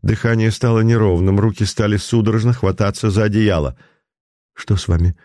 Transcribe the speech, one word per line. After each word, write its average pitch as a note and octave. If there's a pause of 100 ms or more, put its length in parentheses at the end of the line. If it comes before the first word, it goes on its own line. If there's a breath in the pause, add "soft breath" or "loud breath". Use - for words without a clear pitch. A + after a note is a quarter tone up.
Дыхание A2
стало A2+
неровным, G2+
руки G#2+
стали G#2
судорожно A2+
хвататься G2+
за G#2
одеяло. G2+ (760 soft breath)
«Что -
с -
вами? E2+